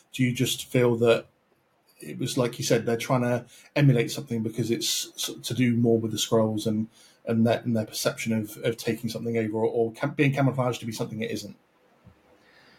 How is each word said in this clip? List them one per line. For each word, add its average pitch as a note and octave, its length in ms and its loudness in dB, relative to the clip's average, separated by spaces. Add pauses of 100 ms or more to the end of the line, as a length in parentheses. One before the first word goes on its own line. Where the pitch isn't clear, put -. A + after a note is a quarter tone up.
(140)
do C3 100 0
you B2 80 2
just - 340 -2
feel B2 300 4
that A#2+ 300 4 (720)
it D3+ 180 -12
was, B2+ 200 -4
like B2 200 0
you C3 80 -6
said, A2+ 200 2
they're A#2 120 0
trying B2+ 240 0
to B2 240 -2 (300)
emulate B2+ 360 6
something A#2 320 -4
because A2+ 260 -4
it's - 460 -2
s-, - 160 -8 (120)
to - 100 -8
do A#2+ 240 2
more A#2 200 4
with A2 140 -2
the A2 60 -4
Skrulls A2 500 0
and, A2 200 -2 (380)
and A2+ 220 2
their, A2+ 120 2
and A#2 160 -2
their G#2+ 100 -2
perception - 480 -4
of, G#2+ 300 -4
of A#2 120 0
taking A2+ 340 -4
something A#2 280 -4
over A2 220 -2
or, A2+ 60 2
or A2+ 280 0
cam-, C#3+ 180 -4
being C#3 220 2
camouflaged C3 480 0
to A2+ 40 -12
be A2+ 60 -6
something G#2+ 300 -6
it A2+ 100 -6
isn't? G2+ 240 -8 (1200)